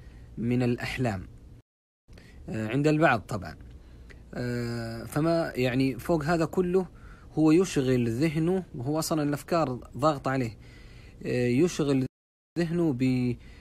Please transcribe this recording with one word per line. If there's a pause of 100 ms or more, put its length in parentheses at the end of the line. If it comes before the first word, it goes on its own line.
(380)
من
الأحلام، (1200)
آه،
عند
البعض
طبعًا. (800)
آه،
فما
يعني
فوق
هذا
كله (460)
هو
يشغل
ذهنه، (100)
وهو
أصلًا
الأفكار (240)
ضاغطة
عليه، (680)
آه،
يشغل (520)
ذهنه
ب-، (240)